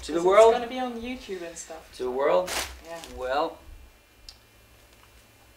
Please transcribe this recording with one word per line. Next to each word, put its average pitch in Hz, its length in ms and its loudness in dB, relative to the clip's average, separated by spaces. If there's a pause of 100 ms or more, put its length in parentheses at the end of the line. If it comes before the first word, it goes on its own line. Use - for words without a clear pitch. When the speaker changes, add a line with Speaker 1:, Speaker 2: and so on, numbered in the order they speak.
Speaker 1:
To 147 100 -10
the 170 60 -2
Speaker 2:
'cause 170 60 0
Speaker 1:
world? 214 280 10
Speaker 2:
it's 233 60 0
gonna 233 120 -6
be 254 80 -6
on 240 220 -8
YouTube 233 400 -10
and 165 160 -12
stuff, - 360 -18
Speaker 1:
To 127 100 -10
the 127 60 -4
Speaker 2:
so. - 20 -4
Speaker 1:
world? 165 380 2 (360)
Speaker 2:
Yeah. 165 140 -12 (180)
Speaker 1:
Well, 139 400 -2 (2000)